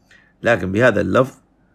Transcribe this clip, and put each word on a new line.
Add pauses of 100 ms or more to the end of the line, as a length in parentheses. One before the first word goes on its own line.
(440)
لكن
بهذا
اللفظ: (380)